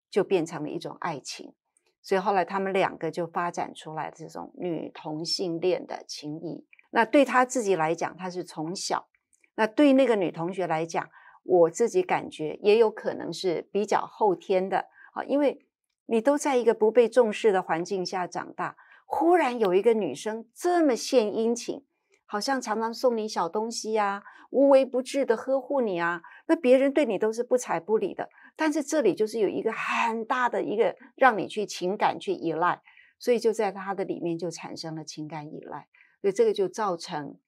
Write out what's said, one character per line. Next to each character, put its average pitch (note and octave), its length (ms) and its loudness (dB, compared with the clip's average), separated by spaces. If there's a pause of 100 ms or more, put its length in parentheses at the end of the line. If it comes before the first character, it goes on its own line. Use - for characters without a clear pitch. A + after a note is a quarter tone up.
就 F#3+ 140 2
变 F3 220 0
成 D#3+ 180 -8
了 D3 60 -8
一 E3+ 100 -8
种 - 220 -12
爱 D#3 180 -6
情。 - 340 -16 (480)
所 F#3+ 160 0
以 - 20 4
后 G3 140 -2
来 F#3 100 4
他 G3 160 -4
们 F#3+ 140 -2
两 F#3+ 240 0
个 D#3+ 140 -6
就 E3+ 160 -4
发 F3 240 -4
展 - 240 -8
出 D#3 180 -14
来 D#3 220 -8
这 D#3+ 100 -16
种 - 320 -14
女 F3 340 -6
同 D#3 320 -10
性 E3+ 360 -4
恋 F3 260 0
的 - 220 -12
情 D3+ 320 -12
谊。 - 260 -12 (240)
那 A3+ 160 2
对 C#4 180 6
她 B3+ 220 4
自 B3+ 160 -4
己 G3 140 2
来 D#3+ 180 0
讲， - 240 -6
她 F#3 120 -8
是 F3 140 -8
从 E3+ 320 -8
小； - 320 -4 (480)
那 A3 120 0
对 C#4 260 6
那 C4 140 6
个 A3 80 4
女 F3 160 0
同 E3 200 -6
学 F#3 140 -4
来 D#3+ 200 -2
讲， E3 220 -6 (360)
我 E3+ 260 6
自 A3+ 180 0
己 F#3 140 2
感 D#3+ 280 -2
觉 D#3 340 -8
也 G#3 140 6
有 A3 120 6
可 G#3+ 240 -6
能 - 180 -8
是 E3 400 -4
比 G#3 140 -2
较 - 160 0
后 G#3 320 0
天 F#3 340 -2
的， F#3+ 200 -2 (260)
啊， - 120 -8
因 C4+ 120 0
为 C#4+ 300 0 (400)
你 A3+ 120 2
都 C#4+ 160 2
在 C#4+ 220 0
一 A#3+ 60 0
个 A3 100 4
不 A3 180 2
被 A3+ 160 6
重 A3+ 240 4
视 G#3 200 2
的 F#3 100 2
环 E3+ 240 -2
境 F#3 180 -4
下 F3+ 220 -4
长 - 280 -10
大， - 220 -8 (300)
忽 E4+ 300 4
然 B3 240 2
有 F#3+ 160 4
一 G3+ 80 4
个 A3+ 100 6
女 F3 220 0
生 A3 400 -8
这 F4 280 2
么 C4 120 4
献 G#3+ 380 2
殷 A3+ 220 0
勤， - 300 -10 (400)
好 G#3 140 -6
像 C4 200 -2
常 A3 220 -4
常 A3+ 100 -4
送 A#3 240 2
你 A3 120 -4
小 F#3+ 200 -2
东 A3 240 -4
西 A3 260 -4
啊， G3+ 260 -2 (260)
无 C#4 200 4
微 C4+ 140 8
不 B3+ 180 -2
至 C4 240 -2
的 A3 120 2
呵 C4 240 -2
护 C#4 180 -4
你 F#3+ 220 -2
啊， E3+ 200 -2 (260)
那 D#4+ 80 4
别 C4 220 6
人 C#4 140 4
对 D4 140 2
你 G#3 120 -2
都 G#3+ 140 0
是 A3+ 100 -6
不 B3 160 0
睬 E3 220 -2
不 G#3 180 0
理 G3 160 -2
的， - 140 -8 (300)
但 D#4 160 0
是 D4+ 100 -2
这 D#4 160 0
里 G#3+ 160 4
就 G#3+ 100 0
是 A3 140 -6
有 G3 80 2
一 - 140 -2
个 A3 100 -2
很 A3+ 540 -4
大 B3 240 0
的 - 120 -2
一 G3+ 140 -4
个 G#3 180 2 (220)
让 A#3+ 220 6
你 D3+ 100 -4
去 G#3 180 -6
情 F3+ 300 -4
感 F3 240 0
去 F#3+ 140 -4
依 E3 180 -4
赖， D#3+ 300 0 (360)
所 B3 160 0
以 A3 60 2
就 A3 140 2
在 G#3 180 -2
她 F#3+ 220 -8
的 F#3+ 100 -4
里 D#3+ 160 -6
面 E3 180 -4
就 E3+ 140 -6
产 A#2+ 240 -14
生 D#3+ 180 -10
了 D#3 120 -10
情 D3+ 240 -12
感 D3+ 180 -12
依 E3 140 -16
赖， - 260 -16 (320)
所 G3 100 0
以 F#3+ 40 -2
这 A#3+ 100 2
个 G#3+ 100 2
就 F#3+ 140 -2
造 F#3 300 -4
成 D3 400 -12 (100)